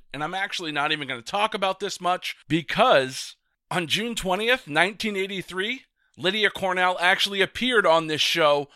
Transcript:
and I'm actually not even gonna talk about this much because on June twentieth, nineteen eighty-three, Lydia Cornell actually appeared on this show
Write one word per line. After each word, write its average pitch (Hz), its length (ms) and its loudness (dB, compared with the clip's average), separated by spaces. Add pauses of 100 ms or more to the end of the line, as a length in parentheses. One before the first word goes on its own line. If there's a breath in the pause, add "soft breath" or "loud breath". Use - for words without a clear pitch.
(140)
and 139 100 -6
I'm 165 120 -6
actually 190 360 -8
not 147 200 0
even 151 160 -4
gonna 127 160 -8
talk 208 320 -2
about 190 240 -2
this 196 220 -8
much 180 340 -4 (120 soft breath)
because 156 880 2 (360)
on 165 160 -2
June 220 280 -4
twentieth, 214 520 0
nineteen 185 500 0
eighty-three, 196 640 -6 (360)
Lydia 190 340 2
Cornell 185 480 0
actually 190 420 2
appeared 226 460 2
on 165 200 6
this 151 140 -2
show 147 540 2